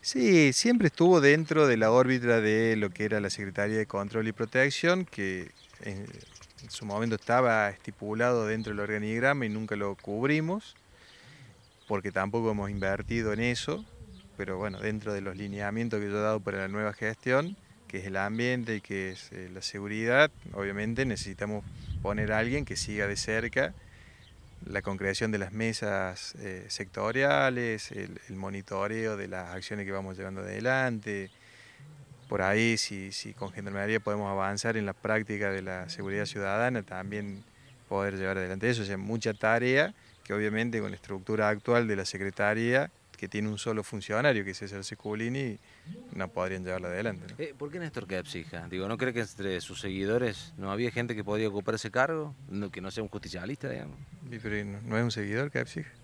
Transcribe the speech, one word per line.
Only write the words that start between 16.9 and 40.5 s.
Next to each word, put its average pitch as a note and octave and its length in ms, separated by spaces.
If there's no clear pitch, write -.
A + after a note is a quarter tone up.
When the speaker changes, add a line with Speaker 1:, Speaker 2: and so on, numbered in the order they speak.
Speaker 1:
gestión, B2+ 640
que F#2+ 100
es F#2 80
el F#2+ 100
ambiente A2+ 600
y G2+ 40
que F#2+ 300
es, - 220
eh, F#2 200
la G2+ 100
seguridad, A2+ 680
obviamente G2+ 520
necesitamos G#2 600
poner G#2 320
a G#2+ 60
alguien B2+ 260
que - 120
siga G#2 300
de G2+ 100
cerca A#2 580
la G2 180
concreción G2 480
de G#2+ 80
las F#2+ 140
mesas, G#2 880
eh, F#2 280
sectoriales, A#2+ 1200
el, G2 260
el G2+ 60
monitoreo G2 840
de G2 120
las F#2 260
acciones G2+ 320
que G2 60
vamos G2 240
llevando F#2+ 240
adelante. G#2+ 880
Por G2 140
ahí, A2 340
si, F#2+ 360
si G#2+ 220
con G2 180
Gendarmería G2+ 480
podemos G#2 280
avanzar G2 480
en G#2+ 80
la G2 100
práctica G#2 580
de F#2+ 100
la F#2 260
seguridad G2 380
ciudadana, G#2+ 560
también G2 600
poder G2 280
llevar F#2+ 220
adelante F#2 300
eso. A2+ 140
O - 20
sea, G2 120
mucha A2 380
tarea B2+ 600
que G2+ 100
obviamente A2 460